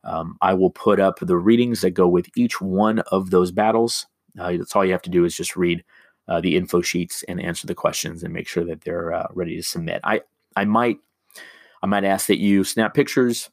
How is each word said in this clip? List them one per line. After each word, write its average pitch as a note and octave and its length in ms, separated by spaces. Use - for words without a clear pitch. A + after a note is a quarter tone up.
Um, E2 380
I F#2+ 120
will F#2 160
put G2+ 300
up F#2+ 200
the F2 180
readings A#2 440
that F2+ 100
go F2+ 160
with F2+ 280
each A#2+ 240
one G2+ 400
of F#2+ 200
those F2+ 200
battles. A2+ 540
Uh, F2+ 140
that's F2+ 240
all G2+ 80
you F#2 80
have F#2 120
to F2+ 60
do F2 140
is E2+ 120
just - 200
read, E2+ 280
uh, E2+ 140
the F2 160
info F2 240
sheets - 420
and F2+ 180
answer E2+ 240
the F#2 80
questions E2 480
and E2+ 120
make - 140
sure F2 180
that E2 160
they're, E2+ 320
uh, E2+ 180
ready E2+ 240
to E2+ 80
submit. E2+ 400
I, G#2+ 180
I G2+ 80
might, A2+ 320
I - 60
might G2 160
ask G2 240
that G2+ 120
you G2 260
snap A2 280
pictures. B2+ 600